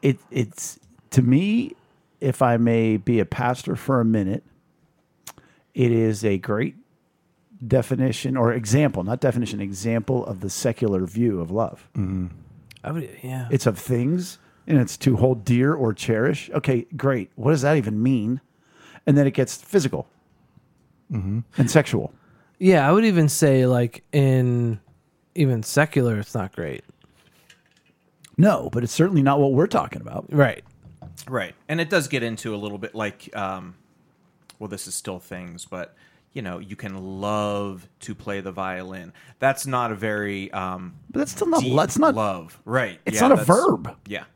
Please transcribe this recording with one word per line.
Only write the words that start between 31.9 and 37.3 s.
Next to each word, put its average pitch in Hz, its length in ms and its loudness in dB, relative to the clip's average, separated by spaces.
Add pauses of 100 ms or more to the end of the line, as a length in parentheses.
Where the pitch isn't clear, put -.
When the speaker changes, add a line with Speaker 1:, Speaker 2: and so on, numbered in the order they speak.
Speaker 4:
does 160 160 2
get 123 160 -2
into 113 320 -6
a - 20 -6
little 104 220 -8
bit 104 160 -10
like, 104 420 -6
um, 95 380 -8 (840)
well, 107 100 -12
this 98 200 -12
is 95 80 -10
still 92 240 -10
things, 90 460 -16
but, - 280 -12 (380)
you 139 100 -12
know, 90 160 -10
you 95 180 -14
can 95 460 -12
love 101 680 -4 (120)